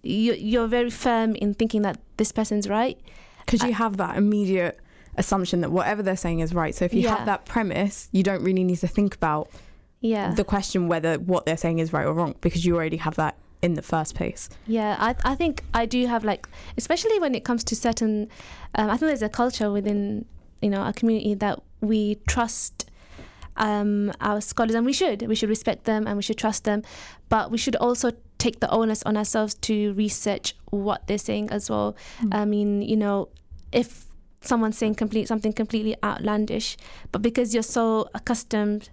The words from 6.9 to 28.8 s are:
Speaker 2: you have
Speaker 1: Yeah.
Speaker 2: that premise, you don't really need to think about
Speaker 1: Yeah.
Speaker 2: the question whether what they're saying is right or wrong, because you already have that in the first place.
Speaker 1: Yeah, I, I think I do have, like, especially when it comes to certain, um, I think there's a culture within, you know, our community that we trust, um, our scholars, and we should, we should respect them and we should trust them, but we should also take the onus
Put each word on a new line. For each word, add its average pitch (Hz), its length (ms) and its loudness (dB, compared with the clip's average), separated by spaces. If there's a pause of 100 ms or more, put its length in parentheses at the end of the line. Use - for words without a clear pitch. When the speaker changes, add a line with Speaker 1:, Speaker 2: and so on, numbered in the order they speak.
Speaker 2:
you 233 140 4
have 214 120 2
Speaker 1:
Yeah. 226 60 -6
Speaker 2:
that 202 180 -2
premise, 202 680 -2
you 190 100 4
don't 190 200 0
really 185 220 2
need 180 140 2
to - 100 -2
think 202 280 0
about 151 340 -2 (500)
Speaker 1:
Yeah. 208 320 0
Speaker 2:
the 196 120 2
question 190 440 0
whether 165 300 0
what 180 260 0
they're 165 140 0
saying 165 220 0
is 160 120 -2
right 147 140 0
or 151 80 0
wrong, 165 260 -2
because 170 240 0
you 175 120 4
already 160 220 -2
have 156 180 -4
that 156 200 -2 (260)
in 175 120 2
the 151 80 -4
first 160 320 -2
place. - 340 -6 (180)
Speaker 1:
Yeah, 214 320 0
I, 233 160 2 (180)
I - 20 0
think 320 280 -2 (120)
I 233 120 2
do 247 200 0
have, 233 180 0
like, 208 220 -2 (320)
especially 403 400 2
when 294 160 2
it - 100 -4
comes 240 200 0
to - 100 -2
certain, 220 540 0 (480)
um, 214 140 2
I 226 60 2
think 311 120 2
there's 254 140 0
a 214 60 -2
culture 233 440 0
within, 208 520 -2 (380)
you 208 80 2
know, 196 120 0
our 196 100 -2
community 220 420 2
that 196 260 -2 (200)
we 214 360 2 (120)
trust, - 640 -2 (680)
um, 208 640 2
our 208 200 0
scholars, 220 340 0
and 233 100 2
we 269 80 2
should, 294 360 0
we 220 60 2
should 214 140 0
respect - 360 0
them 214 220 2
and 202 100 -2
we 202 60 -2
should 214 160 -2
trust 220 260 -2
them, 214 180 2 (460)
but 220 220 2
we 226 80 0
should 233 180 0
also 240 360 2 (240)
take - 240 -2
the - 100 0
onus 220 340 2